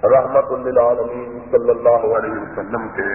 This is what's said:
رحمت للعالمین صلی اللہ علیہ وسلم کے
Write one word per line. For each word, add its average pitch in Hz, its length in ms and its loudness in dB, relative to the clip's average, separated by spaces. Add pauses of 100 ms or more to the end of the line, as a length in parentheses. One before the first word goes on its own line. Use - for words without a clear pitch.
رحمت 131 460 4 (120)
للعالمین 120 640 0 (220)
صلی 120 180 2
اللہ 117 340 4 (120)
علیہ 110 180 -2
وسلم 107 600 -8
کے 98 200 -4